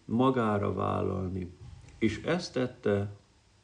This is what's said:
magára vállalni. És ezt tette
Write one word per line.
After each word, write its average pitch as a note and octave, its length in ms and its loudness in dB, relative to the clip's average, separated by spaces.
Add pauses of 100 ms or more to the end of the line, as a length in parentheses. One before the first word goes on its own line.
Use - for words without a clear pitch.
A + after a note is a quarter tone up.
magára A2 680 2
vállalni. F#2+ 800 -2 (460)
És G#2+ 240 0
ezt F3 320 -2
tette G2+ 600 0 (480)